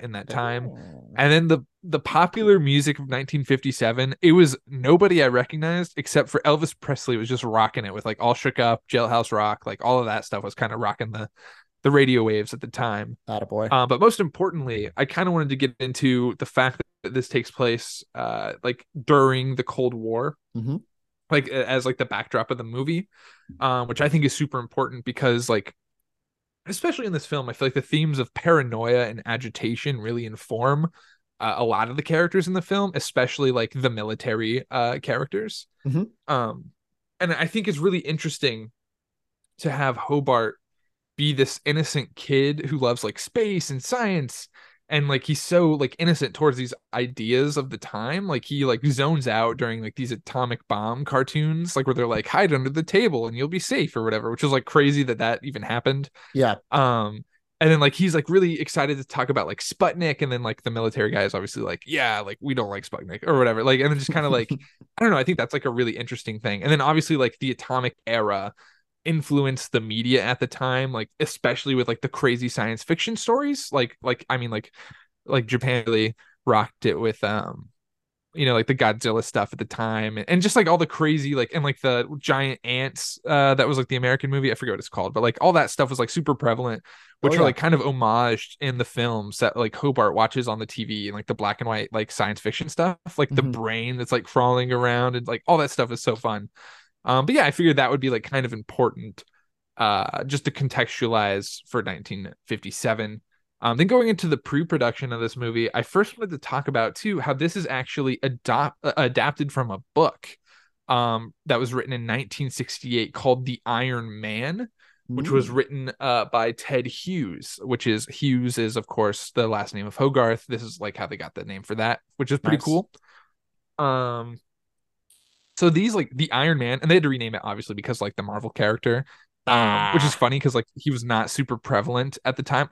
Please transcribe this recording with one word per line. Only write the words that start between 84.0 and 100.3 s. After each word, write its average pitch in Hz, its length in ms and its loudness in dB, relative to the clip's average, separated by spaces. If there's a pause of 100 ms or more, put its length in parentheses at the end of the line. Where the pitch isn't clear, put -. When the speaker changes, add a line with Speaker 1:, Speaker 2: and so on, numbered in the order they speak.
Speaker 1:
movie, 135 240 0
I - 20 0
forget 123 200 -4
what 104 60 -6
it's - 100 -14
called, 98 240 -4
but, 110 80 2
like, 117 180 2
all 175 140 6
that 151 160 4
stuff 135 180 0
was, 131 100 -6
like, 120 120 0
super 151 240 0
prevalent, 120 480 -2 (400)
which 143 100 4
Speaker 2:
Oh, 165 40 2
Speaker 1:
are, - 20 2
Speaker 2:
yeah. 165 60 6
Speaker 1:
like, 131 120 2
kind 165 160 2
of 147 80 4
homaged 120 800 0
in 131 160 -4
the 123 80 0
films 113 540 -4
that, - 180 2
like, 113 200 0
Hobart 123 380 2
watches 113 320 2
on 110 120 -4
the 110 80 -8
T 110 180 -8
V 104 240 -6
and, 101 60 -10
like, 107 120 -12
the 123 80 -2
black 107 280 -2
and 120 60 -6
white, 107 220 -4
like, 110 220 -4
science 104 260 -2
fiction 156 300 -6
stuff, 170 300 0 (180)
like, 147 140 0
the 135 100 0
Speaker 2:
Mm-hmm. 131 100 2
Speaker 1:
brain 113 460 -4
that's, 123 160 -4
like, 120 120 0
crawling 123 480 2
around, 123 440 2
and, 120 100 -6
like, 113 200 -4
all 170 100 6
that 147 140 2
stuff 120 200 0
is 117 120 -8
so 113 140 0
fun. 107 340 -4 (520)
Um, 131 220 2
but 233 100 2
yeah, 247 120 6
I 143 40 2
figured 165 260 4
that 127 140 4
would 139 100 0
be, 135 100 0
like, 113 140 -2
kind 135 200 -4
of 123 80 -6
important, 113 720 -2 (540)
uh, 104 460 0
just 135 200 -4